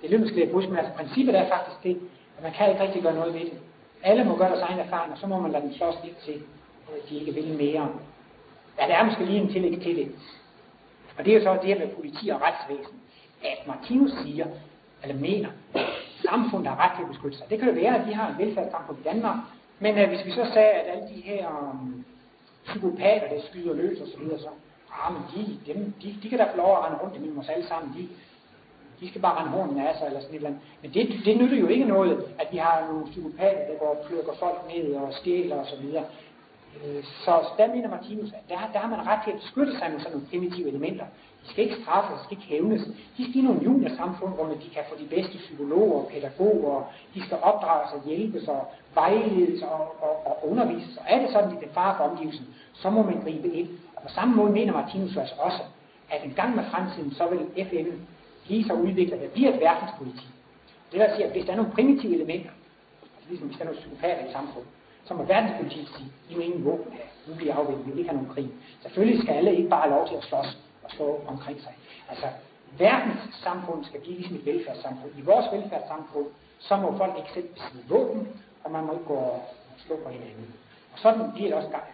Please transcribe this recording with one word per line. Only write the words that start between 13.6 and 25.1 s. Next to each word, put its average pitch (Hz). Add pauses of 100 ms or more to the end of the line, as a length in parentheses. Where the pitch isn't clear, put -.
Martinus 254 (120)
siger, 294 (560)
eller 139
mener, 175 (260)
at - (500)
samfundet 196
har 135
ret -
til 180
at -
beskytte 139
sig. -
Det 214
kan 247
jo 208
være, 214
at 214
vi 214
har 214
en 147
velfærdssamfund 170
i -
Danmark, 202 (420)
men, 208
øh, 196
hvis 180
vi 185
så 240
sagde, 214
at 180
alle 208
de -
her, 190
øhm, 131 (600)
psykopater, 190
der 147 (100)
skyder 170
løs 170
og -
så -
videre, 156
så, 139 (440)
ah, 156